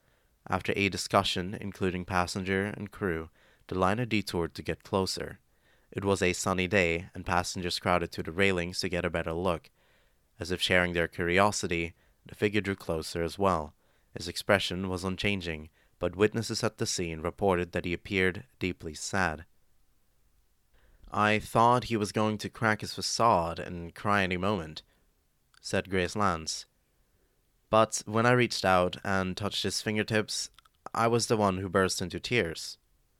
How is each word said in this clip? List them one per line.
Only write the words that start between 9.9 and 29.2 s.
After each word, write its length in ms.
As 100
if 80
sharing 360
their 120
curiosity, 840
the 100
figure 280
drew 120
closer 480
as 160
well. 360
His 100
expression 600
was 160
unchanging, 640
but 180
witnesses 480
at 140
the 80
scene 340
reported 520
that 120
he 80
appeared 520
deeply 360
sad. 500
"I 260
thought 460
he 140
was 120
going 280
to 100
crack 320
his 140
facade 640
and 360
cry 280
any 160
moment," 420
said 300
Grace 260
Lance. 480
"But 380
when 180
I 80
reached 320
out 400
and 320